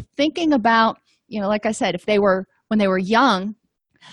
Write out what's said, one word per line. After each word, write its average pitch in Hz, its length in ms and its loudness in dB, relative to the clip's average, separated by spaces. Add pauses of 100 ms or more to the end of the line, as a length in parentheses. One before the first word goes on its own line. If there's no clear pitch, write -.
(160)
thinking 311 380 -2
about, 226 460 2 (280)
you 214 140 -8
know, 190 60 -4
like 214 180 -2
I 220 60 -2
said, 196 240 -4
if - 100 -10
they 208 140 2
were, 190 260 2 (220)
when 214 100 0
they 202 100 2
were 185 120 0
young, 208 560 0 (580)